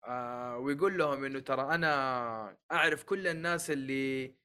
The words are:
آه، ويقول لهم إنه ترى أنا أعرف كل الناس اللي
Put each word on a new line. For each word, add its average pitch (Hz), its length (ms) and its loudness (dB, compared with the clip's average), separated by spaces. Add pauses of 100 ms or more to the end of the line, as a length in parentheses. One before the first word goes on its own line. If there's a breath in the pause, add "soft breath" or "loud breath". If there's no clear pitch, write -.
آه، 123 520 -6
ويقول 147 400 0
لهم 143 260 2
إنه 135 140 -4
ترى 131 240 0 (120)
أنا 127 800 0 (160)
أعرف 156 320 4
كل 190 220 -2
الناس 170 440 0
اللي 135 640 -2 (100)